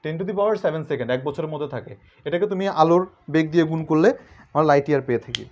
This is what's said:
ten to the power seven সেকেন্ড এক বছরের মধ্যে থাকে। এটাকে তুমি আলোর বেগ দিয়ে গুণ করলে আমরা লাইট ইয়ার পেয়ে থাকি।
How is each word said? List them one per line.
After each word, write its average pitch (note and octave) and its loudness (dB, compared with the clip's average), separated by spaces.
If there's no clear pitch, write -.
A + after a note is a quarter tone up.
ten D#3 -6
to F#3+ -6
the G3+ -6
power G3+ 0
seven D#3+ -2
সেকেন্ড B2 -4
এক C3 -2
বছরের D3+ -4
মধ্যে D3 -6
থাকে। A#2 -12
এটাকে F3 0
তুমি G3 -2
আলোর E3+ 4
বেগ D#3 2
দিয়ে E3 4
গুণ D#3+ -4
করলে D#3+ 4
আমরা D#3 4
লাইট C#3+ 4
ইয়ার C#3 0
পেয়ে B2+ -2
থাকি। A2+ -10